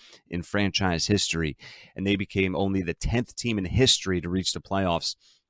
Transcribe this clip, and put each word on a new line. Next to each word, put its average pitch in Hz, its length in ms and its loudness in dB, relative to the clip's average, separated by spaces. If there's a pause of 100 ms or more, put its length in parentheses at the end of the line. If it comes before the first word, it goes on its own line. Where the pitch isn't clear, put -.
(300)
in 87 120 -4
franchise 95 680 0
history, 82 500 2 (400)
and 95 100 -2
they 101 80 4
became 95 400 -2
only 98 260 0
the 85 120 -2
tenth - 420 -2
team 117 220 -2
in 95 80 -2
history 95 560 2
to 85 80 -6
reach 92 240 0
the 80 80 -8
playoffs 92 560 -2 (320)